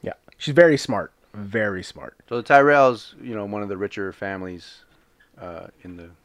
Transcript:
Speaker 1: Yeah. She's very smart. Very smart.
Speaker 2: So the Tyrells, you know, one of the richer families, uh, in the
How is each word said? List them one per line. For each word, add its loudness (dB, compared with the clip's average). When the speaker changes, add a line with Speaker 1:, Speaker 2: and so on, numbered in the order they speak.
Speaker 1:
Yeah. -10
She's -6
very 8
smart. -6
Very -4
smart. -16
Speaker 2:
So -6
the -10
Tyrells, 4
you -12
know, -8
one -8
of -10
the -8
richer -8
families, -12
uh, -16
in -18
the -20